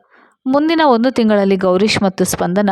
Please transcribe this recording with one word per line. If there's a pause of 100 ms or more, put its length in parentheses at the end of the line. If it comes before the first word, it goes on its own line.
(460)
ಮುಂದಿನ
ಒಂದು
ತಿಂಗಳಲ್ಲಿ
ಗೌರೀಶ್
ಮತ್ತು
ಸ್ಪಂದನ